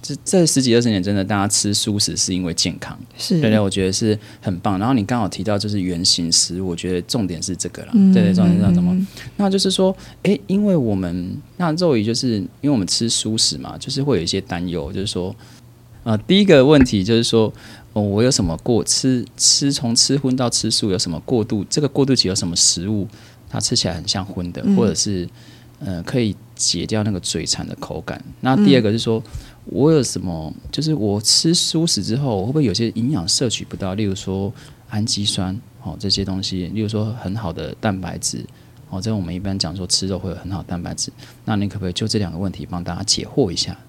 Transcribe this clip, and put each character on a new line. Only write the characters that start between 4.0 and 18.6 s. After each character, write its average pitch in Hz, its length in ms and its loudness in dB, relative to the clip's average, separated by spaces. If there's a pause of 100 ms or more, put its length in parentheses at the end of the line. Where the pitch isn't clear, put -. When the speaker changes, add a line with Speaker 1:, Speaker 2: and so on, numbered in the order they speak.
Speaker 1:
很 92 180 -2
棒。 95 200 0
然 107 80 0
后 135 60 2
你 113 120 2
刚 120 140 -2
好 101 80 0
提 95 160 -6
到 104 140 0
就 107 100 -2
是 104 140 -2
原 90 220 -2
型 85 280 2
食 87 300 0
物， 92 80 -4
我 85 60 -2
觉 90 180 -4
得 90 100 0
重 110 240 -2
点 82 140 -6
是 92 140 -6
这 87 140 -8
个 - 140 -14
啦。 - 100 -16
Speaker 2:
嗯， 196 200 8
Speaker 1:
对， 185 100 6
对， 180 100 4
重 180 120 4
点 175 100 6
是 180 40 4
这 - 60 4
样 185 80 4
子 175 80 6
嘛。 90 120 2
Speaker 2:
嗯， - 60 2
嗯。 - 80 -2 (300)
Speaker 1:
那 202 120 2
就 196 80 0
是 190 140 2
说， 190 240 2 (280)
欸， 196 240 2
因 202 160 2
为 196 120 4
我 117 200 2
们， 90 420 -4 (200)
那 170 160 0
肉 165 220 2
圆 104 100 2
就 113 80 0
是 117 240 0 (240)
因 - 20 -8
为 139 60 2
我 143 80 4
们 95 100 2
吃 117 220 0
素 110 280 -2
食 80 200 0
嘛， 65 220 -10
就 - 100 -10
是 135 120 -2
会 139 160 2
有 80 60 0
一 85 40 -4
些 95 140 -2
担 90 260 -4
忧， 85 240 -4
就 95 100 -6
是 104 60 -4
说， 92 280 -4 (680)
呃， 110 160 0
第 190 220 4
一 202 40 4
个 147 200 10
问 147 180 8
题 104 200 2
就 113 120 2
是 117 80 4
说， 113 280 2 (420)
哦， 110 80 0
我 104 220 2
有 127 60 4
什 120 140 0
么 82 140 -2
过-， 113 280 2